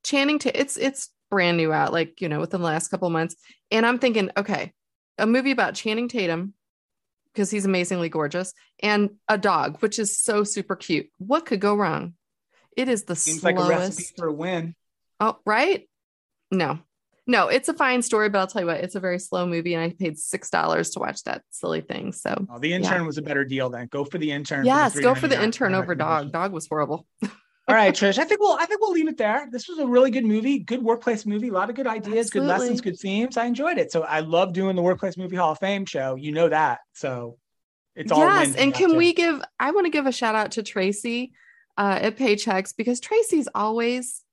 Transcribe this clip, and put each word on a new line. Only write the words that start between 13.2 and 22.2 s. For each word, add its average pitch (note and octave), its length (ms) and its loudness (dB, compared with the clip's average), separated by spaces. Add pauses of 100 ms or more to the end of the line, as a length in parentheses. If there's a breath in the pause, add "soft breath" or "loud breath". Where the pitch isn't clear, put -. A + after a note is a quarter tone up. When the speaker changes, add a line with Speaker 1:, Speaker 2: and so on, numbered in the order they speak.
Speaker 2:
like F3 140 4
a F3+ 100 2
recipe F3+ 360 0
Speaker 1:
slowest. - 140 -16
Speaker 2:
for E3+ 100 -4
a D#3 60 -2
win. E3 420 -6 (460)
Speaker 1:
Oh, A3 240 -2
right? C4+ 440 0 (640)
No. D#3+ 280 0 (480)
No, A3 200 4
it's C4 220 2
a D#4 40 -2
fine B3+ 300 2
story, G#3+ 260 2
but G#3 80 0
I'll F#3+ 100 2
tell G3 140 -4
you E3+ 60 -2
what, D#3 140 -2
it's F3+ 120 -8
a G3+ 60 -6
very F3+ 180 -2
slow F#3 300 -4
movie, E3+ 260 -2
and E3 80 -2
I E3 80 -2
paid E3+ 300 -6
six - 320 -8
dollars D#3+ 400 0
to - 80 -10
watch - 240 -6
that - 260 -8
silly E2 320 -6
thing. - 300 -10
So, - 360 -6